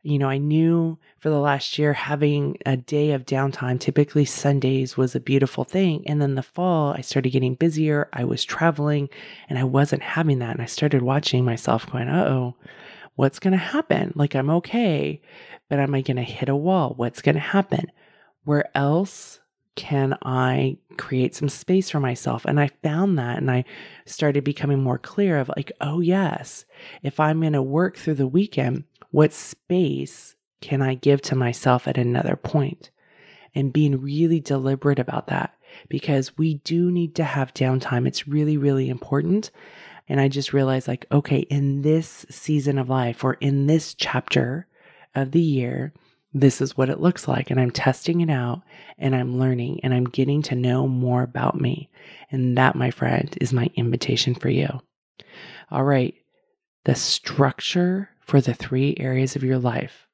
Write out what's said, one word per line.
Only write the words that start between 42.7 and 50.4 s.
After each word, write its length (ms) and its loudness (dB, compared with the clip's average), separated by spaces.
of 120 -2
life 340 0
or 160 0
in 260 2
this 280 2
chapter 720 -2
of 160 -2
the 100 4
year, 540 0
this 260 4
is 160 -2
what 140 2
it 100 -4
looks 260 2
like. 240 -2
And 80 2
I'm 120 2
testing 500 0
it 80 2
out 320 -2
and 180 0
I'm 220 -2
learning 440 0
and 120 0
I'm 100 2
getting 380 0